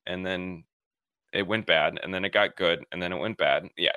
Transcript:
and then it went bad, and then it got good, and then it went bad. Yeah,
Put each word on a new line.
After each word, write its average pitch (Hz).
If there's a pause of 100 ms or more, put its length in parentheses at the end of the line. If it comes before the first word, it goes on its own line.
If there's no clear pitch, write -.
and 90
then 92 (720)
it 98
went 107
bad, 80
and 95
then 92
it 95
got 104
good, 85
and 87
then 87
it 85
went 107
bad. 73 (100)
Yeah, 82